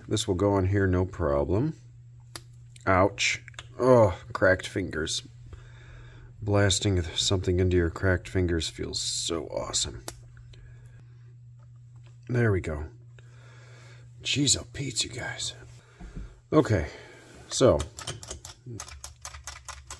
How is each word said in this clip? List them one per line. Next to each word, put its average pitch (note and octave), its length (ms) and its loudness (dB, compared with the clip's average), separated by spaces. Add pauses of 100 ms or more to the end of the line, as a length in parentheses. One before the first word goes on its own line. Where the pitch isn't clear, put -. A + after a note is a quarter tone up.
this - 200 -2
will G2 80 2
go G2 180 4
on F#2+ 140 4
here G2 180 2
no F#2 200 4
problem. E2+ 680 0 (1120)
Ouch. - 560 2 (380)
Oh, A#2 400 6 (140)
cracked F#2 340 4
fingers. D#2+ 560 -4 (1300)
Blasting G2+ 540 2
something F#2 560 0
into F#2 180 4
your E2+ 140 2
cracked F#2 360 0
fingers E2+ 400 0
feels - 320 -8
so - 500 -4
awesome. - 540 -6 (2250)
There A#2+ 240 2
we F#2 80 2
go. D#2 260 -6 (1400)
Jeez, - 360 0
oh - 140 -10
Pete, - 300 -4
you - 80 -10
guys. - 420 -8 (960)
Okay, G#2+ 360 4 (640)
so G#2+ 280 6 (2250)